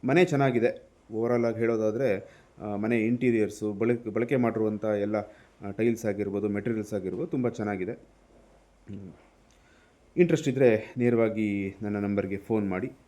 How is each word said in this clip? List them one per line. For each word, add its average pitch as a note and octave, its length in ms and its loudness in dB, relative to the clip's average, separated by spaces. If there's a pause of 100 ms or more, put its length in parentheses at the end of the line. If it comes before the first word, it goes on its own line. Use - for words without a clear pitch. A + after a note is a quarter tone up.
ಮನೆ E3 180 6
ಚೆನ್ನಾಗಿದೆ. C3+ 640 0 (220)
ಓವರಾಲ್ A#2 340 0
ಆಗಿ A2+ 120 -2
ಹೇಳೋದಾದರೆ, A2 720 0 (320)
ಆ, G#2 140 -8
ಮನೆ A2 300 0
ಇಂಟೀರಿಯರ್ಸು, A2+ 680 0
ಬಳಕೆ, A2+ 360 0
ಬಳಕೆ A#2 260 0
ಮಾಡಿರುವಂಥ A2 500 0
ಎಲ್ಲ, G#2 300 0
ಆ, - 640 -8
ಟೈಲ್ಸ್ A2+ 280 0
ಆಗಿರ್ಬೋದು, G2+ 440 -2
ಮೆಟೀರಿಯಲ್ಸ್ G#2 440 -4
ಆಗಿರ್ಬೋದು, F#2+ 340 -4
ತುಂಬ B2+ 220 -2
ಚೆನ್ನಾಗಿದೆ. G#2 440 -4
ಹ್ಮ್. - 1160 -20 (1040)
ಇಂಟ್ರೆಸ್ಟ್ E3+ 300 4
ಇದ್ದರೆ B2 500 4
ನೇರವಾಗಿ A2 840 2
ನನ್ನ G#2 180 -2
ನಂಬರ್ಗೆ G2+ 380 -2
ಫೋನ್ G#2+ 320 -2
ಮಾಡಿ G2 220 -4 (160)